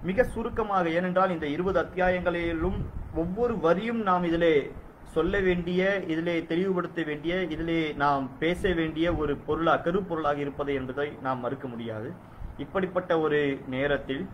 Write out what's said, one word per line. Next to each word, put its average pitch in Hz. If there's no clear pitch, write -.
மிக 196
சுருக்கமாக, 214
ஏனென்றால் 180
இந்த 156
இருபது 180
அத்தியாயங்களிலும் 175
ஒவ்வொரு 190
வரியும் 208
நாம் 180
இதிலே 165
சொல்ல 185
வேண்டிய, 185
இதிலே 165
தெளிவுபடுத்த 175
வேண்டிய, 151
இதிலே 160
நாம் 143
பேச 175
வேண்டிய 160
ஒரு 147
பொருளா-, 156
கருப்பொருளாக 170
இருப்பது 143
என்பதை 135
நாம் 131
மறுக்க 127
முடியாது. 113
இப்படிப்பட்ட 180
ஒரு 147
நேரத்தில் 135